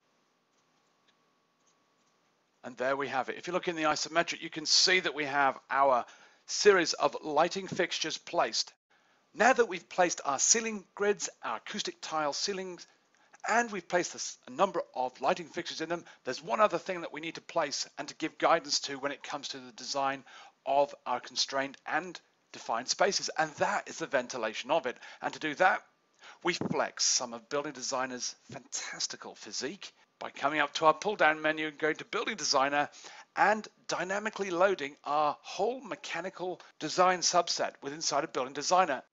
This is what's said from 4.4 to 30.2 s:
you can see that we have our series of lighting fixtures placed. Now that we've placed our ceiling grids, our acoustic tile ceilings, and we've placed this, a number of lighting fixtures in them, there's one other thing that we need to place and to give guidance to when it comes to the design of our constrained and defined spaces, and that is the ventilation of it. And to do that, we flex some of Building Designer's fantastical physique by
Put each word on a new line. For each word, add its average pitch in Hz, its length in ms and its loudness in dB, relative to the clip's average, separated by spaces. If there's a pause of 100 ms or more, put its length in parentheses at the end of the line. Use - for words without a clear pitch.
you 160 80 -12
can 151 160 -8
see 185 340 6
that 170 160 -2
we 151 100 -2
have 135 320 2 (140)
our 131 340 6 (400)
series 190 480 4
of - 300 0
lighting 165 440 2
fixtures 165 500 -2
placed. - 560 -2 (600)
Now 220 200 6
that 240 160 4
we've 185 180 -8
placed 175 380 2
our 139 120 0
ceiling 220 460 2 (100)
grids, 202 360 0 (120)
our 226 160 -6
acoustic - 440 -8
tile 151 320 -2
ceilings, 185 520 -6 (600)
and 226 240 2
we've 196 160 -6
placed 180 260 0
this, - 320 -10
a 120 60 -16
number 170 320 2 (100)
of 127 280 -4
lighting 165 260 0
fixtures 156 320 -8
in 156 80 -4
them, 165 160 -6 (220)
there's - 180 -6
one 170 160 -2
other 208 180 6
thing 175 240 -6
that 156 120 -10
we 147 80 -8
need 165 140 -8
to 143 60 -12
place - 560 -2
and 151 120 -8
to - 60 -16
give 156 220 -6
guidance 147 440 2
to 139 180 -8
when 139 140 -4
it - 100 -12
comes 143 260 -8
to 139 80 -10
the 127 140 -14
design 135 520 -4 (420)
of 139 280 4 (120)
our 123 160 -2
constrained 135 640 -2
and 160 340 -4 (320)
defined - 380 -4
spaces, - 480 2
and 156 140 2
that 185 360 -2
is 135 120 -12
the 160 80 -4
ventilation 123 640 -2
of 156 140 2
it. 123 120 -4 (240)
And 127 120 -2
to 135 60 -14
do 151 160 -4
that, 190 260 4 (600)
we 175 100 2
flex - 520 -2
some 123 280 0
of 113 140 -12
Building 143 240 -4
Designer's 127 640 -6 (160)
fantastical - 840 -10
physique - 580 -8 (260)
by 117 100 -8